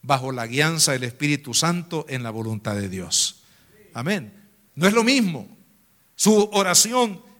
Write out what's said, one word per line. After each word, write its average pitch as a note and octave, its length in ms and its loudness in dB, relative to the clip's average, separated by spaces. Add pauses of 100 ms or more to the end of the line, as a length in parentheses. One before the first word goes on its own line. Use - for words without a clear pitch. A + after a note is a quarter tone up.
bajo C3 300 -2
la A#2+ 140 -6
guianza D3+ 460 0
del B2+ 120 -2
Espíritu C#3 500 -4
Santo E3+ 540 -2
en C3 140 -6
la A#2 80 -6
voluntad A2 440 -6
de G2+ 140 -4
Dios. F2+ 480 -4 (600)
Amén. D#3 340 -4 (440)
No D#3+ 120 0
es G#3 60 6
lo A#3 100 4
mismo. A3 460 0 (680)
Su G#3 360 4
oración, G3+ 720 2 (180)